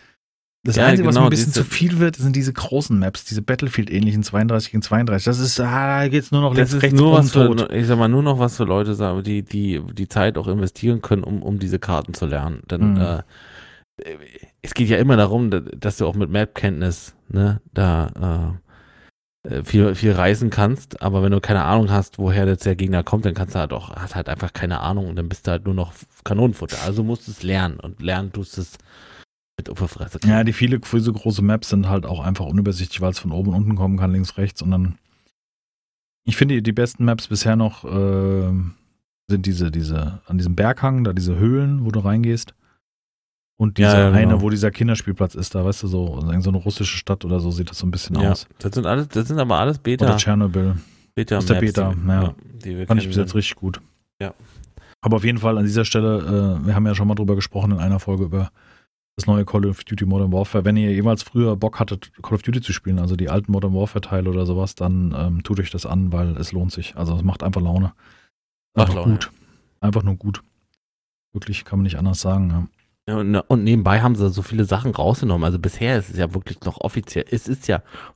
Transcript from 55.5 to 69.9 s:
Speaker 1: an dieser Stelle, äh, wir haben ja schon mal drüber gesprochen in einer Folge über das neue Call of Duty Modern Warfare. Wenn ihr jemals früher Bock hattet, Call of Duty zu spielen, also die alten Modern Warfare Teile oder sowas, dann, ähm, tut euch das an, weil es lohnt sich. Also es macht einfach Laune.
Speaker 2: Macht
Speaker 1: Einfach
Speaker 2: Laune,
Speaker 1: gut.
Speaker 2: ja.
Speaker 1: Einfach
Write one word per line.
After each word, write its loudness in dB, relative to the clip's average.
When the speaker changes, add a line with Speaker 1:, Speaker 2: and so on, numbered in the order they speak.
Speaker 1:
an 2
dieser 2
Stelle, 0
äh, -2
wir 2
haben 2
ja 2
schon 2
mal 2
drüber 0
gesprochen 0
in 0
einer 0
Folge -2
über -2
das -6
neue 4
Call 0
of -4
Duty -4
Modern 2
Warfare. 0
Wenn 4
ihr 2
jemals 2
früher 0
Bock -4
hattet, -4
Call -4
of 0
Duty -2
zu -4
spielen, -2
also 0
die -2
alten 0
Modern 0
Warfare -2
Teile -2
oder 0
sowas, -2
dann, 0
ähm, -2
tut -2
euch -4
das -8
an, 0
weil 0
es -6
lohnt -4
sich. -10
Also -4
es -2
macht 0
einfach -2
Laune. 0
Speaker 2:
Macht 4
Speaker 1:
Einfach 0
Speaker 2:
Laune, 2
Speaker 1:
gut. -2
Speaker 2:
ja. -10
Speaker 1:
Einfach 0